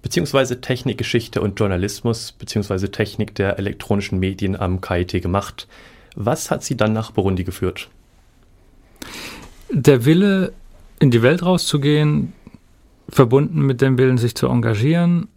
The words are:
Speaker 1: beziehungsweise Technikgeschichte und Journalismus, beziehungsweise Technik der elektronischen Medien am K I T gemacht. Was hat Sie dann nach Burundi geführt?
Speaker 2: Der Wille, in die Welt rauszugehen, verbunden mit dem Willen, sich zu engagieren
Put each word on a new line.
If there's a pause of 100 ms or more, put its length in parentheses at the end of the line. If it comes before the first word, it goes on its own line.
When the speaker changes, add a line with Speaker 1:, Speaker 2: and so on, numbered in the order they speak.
Speaker 1:
beziehungsweise
Technikgeschichte
und
Journalismus,
beziehungsweise
Technik
der
elektronischen
Medien
am
K
I
T
gemacht. (480)
Was
hat
Sie
dann
nach
Burundi
geführt? (1800)
Speaker 2:
Der
Wille, (460)
in
die
Welt
rauszugehen, (760)
verbunden
mit
dem
Willen,
sich
zu
engagieren